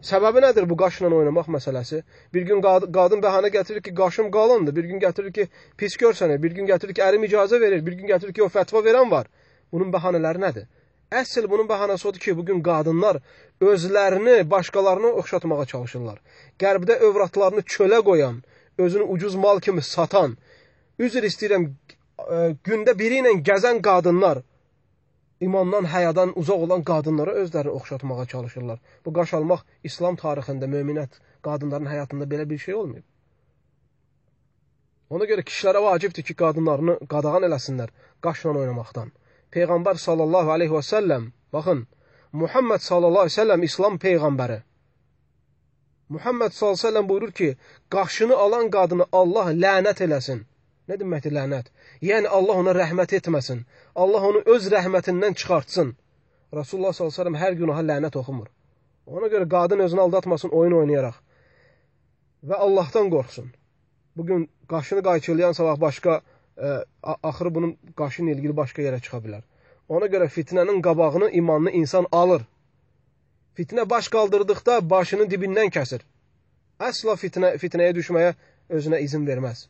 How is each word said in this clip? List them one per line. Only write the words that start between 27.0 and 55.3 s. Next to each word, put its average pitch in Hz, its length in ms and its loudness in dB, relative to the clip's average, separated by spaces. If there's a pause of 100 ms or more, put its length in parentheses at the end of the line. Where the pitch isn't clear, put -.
özlərini 160 380 -4
oxşatmağa 127 460 -10
çalışırlar. 120 540 -12 (260)
Bu 165 80 -8
qaş 170 200 -2
almaq 165 320 -2 (180)
İslam 175 320 -6
tarixində, 139 520 -8
möminət 143 520 -6 (240)
qadınların 147 480 -6
həyatında 143 400 -8
belə 147 180 -6
bir 151 80 -6
şey 180 180 -10
olmayıb. 208 300 -10 (2000)
Ona 180 200 -4
görə 214 160 0
kişilərə 202 380 0
vacibdir 180 400 0
ki, 165 120 -12
qadınlarını 160 600 0 (100)
qadağan 151 400 0
eləsinlər 131 440 -6 (320)
qaşla 156 380 -4
oynamaqdan. 120 500 -8 (420)
Peyğəmbər 175 480 0
sallallahu 165 500 0
aleyhi 160 220 0
və 151 100 -2
səlləm, 156 440 -2 (260)
baxın, 151 320 -2 (480)
Muhammed 208 500 0
sallallahu 175 420 2
aleyhi 160 100 -4
və 208 60 0
səlləm 180 260 2
İslam 190 380 -2
peyğəmbəri. 139 560 0 (1500)
Muhammed 233 440 -4
sallallahu 202 240 -2
əleyhi - 80 -6
və 226 40 2
səlləm 214 200 0
buyurur 196 220 -2
ki, 170 180 -2 (420)
qaşını 220 440 2
alan 226 340 2
qadını 180 420 2
Allah 185 380 4 (160)
lənət 196 400 2
eləsin. 135 380 -4 (440)
Nə 196 140 -8
deməkdir 160 320 -6
lənət? 139 380 -6 (300)
Yəni 202 280 0
Allah 190 320 2
ona 185 160 2
rəhmət 175 400 0
etməsin. 135 460 -4 (320)
Allah 196 340 2
onu 208 160 2
öz 226 260 4
rəhmətindən 185 600 0